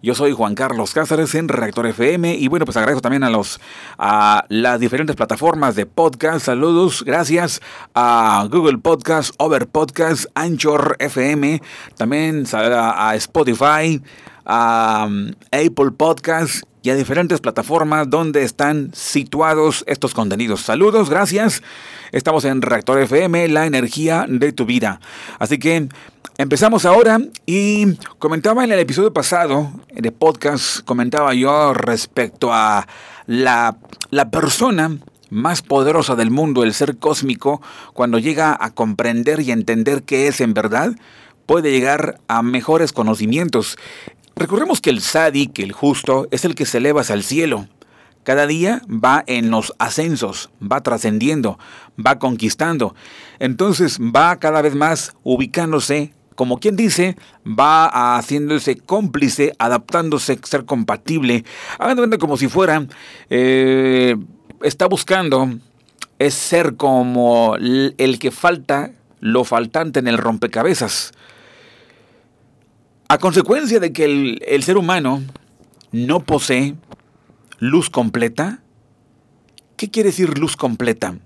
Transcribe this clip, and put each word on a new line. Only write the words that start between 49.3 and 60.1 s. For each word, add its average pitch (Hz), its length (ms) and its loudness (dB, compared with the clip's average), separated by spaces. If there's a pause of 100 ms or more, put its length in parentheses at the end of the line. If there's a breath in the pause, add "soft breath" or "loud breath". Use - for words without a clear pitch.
los 110 280 -2
ascensos, 120 720 -4 (120)
va 110 180 2
trascendiendo, 117 800 -2 (400 loud breath)
va 120 200 0
conquistando. 123 760 -4 (440 loud breath)
Entonces 147 600 0
va 139 400 2
cada 156 220 2
vez 147 140 0
más 151 380 -2 (100)
ubicándose, 147 920 -2 (220)
como 123 220 -2
quien 202 200 0
dice, 185 400 0 (280 loud breath)
va 123 680 2
haciéndose 143 640 -2
cómplice, 147 840 0
adaptándose, 127 840 -2